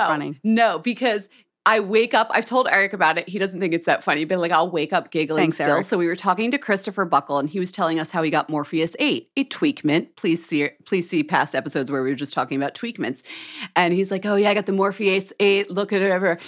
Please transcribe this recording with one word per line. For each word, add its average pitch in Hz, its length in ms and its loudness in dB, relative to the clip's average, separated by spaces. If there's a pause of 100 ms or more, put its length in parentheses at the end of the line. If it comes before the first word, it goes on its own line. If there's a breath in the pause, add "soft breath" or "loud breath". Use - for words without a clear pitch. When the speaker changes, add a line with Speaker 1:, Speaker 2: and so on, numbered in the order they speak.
Speaker 1:
funny. 147 360 -4
Speaker 2:
no, 220 360 4
because 220 500 -2 (360 soft breath)
I 220 140 4
wake 220 340 2
up, 226 180 4
I've 220 120 2
told 254 240 0
Eric 196 240 2
about 170 260 2
it. 170 120 -4
He 190 100 -4
doesn't 185 220 -2
think 175 120 0
it's 170 120 -2
that - 180 2
funny, 156 220 0
but, 180 140 0
like, 170 120 -2
I'll 170 180 4
wake 151 220 -2
up 170 200 -2
giggling 156 320 0
Speaker 1:
Thanks, 160 120 2
Speaker 2:
still. 147 200 0
Speaker 1:
Eric. 165 100 0
Speaker 2:
So 208 120 0
we 175 100 2
were 170 100 -2
talking 196 340 0
to 285 60 2
Christopher 196 480 -2
Buckle, 143 320 2
and 143 120 0
he 196 80 -8
was 180 140 -4
telling 160 280 0
us 160 120 -6
how 170 100 -2
he 160 80 0
got 151 200 0
Morpheus 156 500 -2
eight, 247 380 -2
a 139 80 0
tweak - 400 -2
mint. 151 320 0
Please 165 280 -2
see, 147 220 0 (160)
please 180 260 -2
see 160 140 0
past 143 320 0
episodes 135 340 -4
where 135 140 -2
we 131 60 -2
were 139 80 -2
just 135 160 -8
talking 131 240 -2
about 139 180 -4
tweak 233 240 -10
mints. 127 240 -6 (540 loud breath)
And 175 160 4
he's 190 180 0
like, 196 140 -4
"Oh, 208 100 0
yeah, 202 140 4
I 208 60 4
got 202 100 -2
the 220 80 -2
Morpheus 196 680 0
eight. 202 320 2
Look 196 220 -2
at 196 80 2
whatever." 185 360 2 (100)